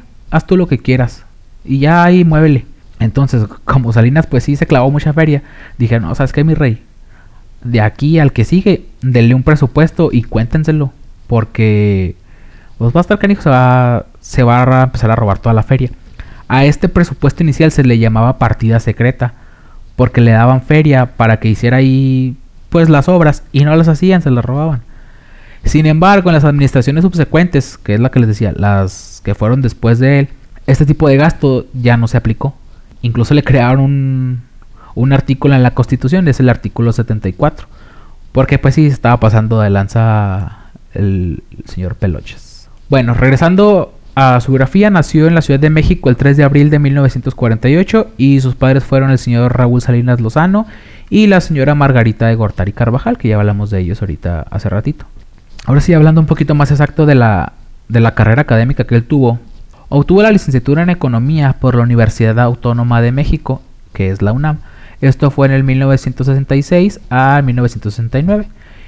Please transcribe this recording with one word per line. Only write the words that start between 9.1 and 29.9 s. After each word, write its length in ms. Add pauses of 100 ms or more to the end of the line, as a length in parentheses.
un 80
presupuesto 720
y 100
cuéntenselo, 680 (340)
porque, 880 (640)
pues, 180
va 40
a 20
estar 180
canijo, 220
se 80
va, 560 (160)
se 220
va 200
a 200
empezar 280
a 60
robar 220
toda 140
la 100
feria". 260 (600)
A 160
este 240
presupuesto 520
inicial 300
se 120
le 140
llamaba 400
partida 420
secreta, 540 (640)
porque 260
le 100
daban 300
feria 560
para 200
que 100
hiciera 300
ahí, 580 (340)
pues, 200
las 180
obras, 440
y 120
no 120
las 120
hacían, 340
se 80
las 160
robaban. 360 (840)
Sin 220
embargo, 440
en 60
las 80
administraciones 600
subsecuentes, 760
que 160
es 80
la 100
que 80
les 80
decía, 280
las 680
que 100
fueron 280
después 360